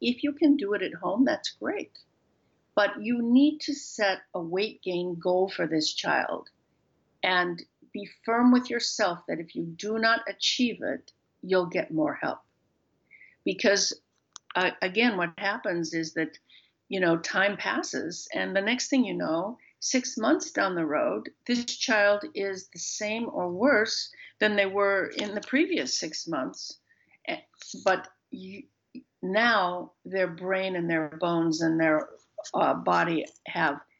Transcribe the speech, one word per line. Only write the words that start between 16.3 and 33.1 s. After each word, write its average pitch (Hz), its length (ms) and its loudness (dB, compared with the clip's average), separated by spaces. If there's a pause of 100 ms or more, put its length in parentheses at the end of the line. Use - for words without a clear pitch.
you 190 100 -4
know, 170 180 4
time 190 400 0
passes, 196 760 -4
and 190 220 -2
the 196 60 2
next 233 280 -2
thing 254 160 4
you 185 100 -4
know, 175 420 -2 (220)
six - 380 -2
months 254 340 2
down 190 240 0
the 165 100 0
road, 156 440 0 (160)
this 240 200 0
child 208 600 2 (100)
is 196 320 -4
the - 120 -18
same 220 520 -4
or 180 180 -2
worse 214 600 2 (280)
than 214 160 4
they 202 100 4
were 196 420 2
in 208 260 -6
the 208 80 -4
previous 294 560 0
six - 300 -6
months. 139 500 -6 (500)
Eh, - 120 -6 (440)
but 185 240 2 (220)
you, 190 340 -14 (580)
now 185 720 2 (120)
their 185 220 0
brain 185 480 -2
and 170 140 -2
their 160 200 0
bones 165 520 0
and 160 180 2
their, 156 300 2 (440)
uh, 151 200 2
body 170 520 2 (200)